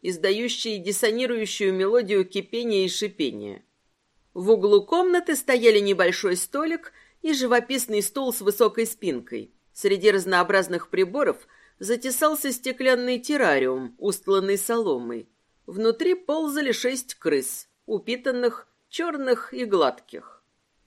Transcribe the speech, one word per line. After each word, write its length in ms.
издающие 760
диссонирующую 960
мелодию 500
кипения 640
и 40
шипения. 760
В 180
углу 340
комнаты 500
стояли 440
небольшой 560
столик 580
и 120
живописный 680
стул 320
с 80
высокой 440
спинкой. 680
Среди 380
разнообразных 800
приборов 580
затесался 720
стеклянный 680
террариум, 800
устланный 600
соломой. 720
Внутри 480
ползали 580
шесть 440
крыс, 520
упитанных, 800
черных 640
и 120
гладких. 800